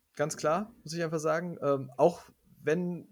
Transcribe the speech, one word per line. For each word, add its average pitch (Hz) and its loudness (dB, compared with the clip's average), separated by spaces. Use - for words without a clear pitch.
ganz 151 -2
klar, 175 0
muss 151 -12
ich 170 -4
einfach 160 -2
sagen. 160 -2
Ähm, 135 0
auch 170 4
wenn 170 -2